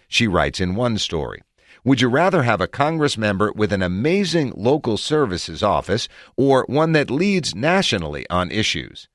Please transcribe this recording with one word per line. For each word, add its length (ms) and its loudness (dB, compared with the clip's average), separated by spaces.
she 180 0
writes 320 2
in 160 -2
one 240 -2
story. 440 -6
"Would 160 4
you 80 2
rather 340 2
have 180 2
a 60 2
Congress 500 -2
member 380 0
with 180 0
an 100 0
amazing 760 0
local 400 0
services 680 -2
office 460 0
or 320 4
one 240 0
that 180 2
leads 440 0
nationally 720 -2
on 220 0
issues?" 640 -6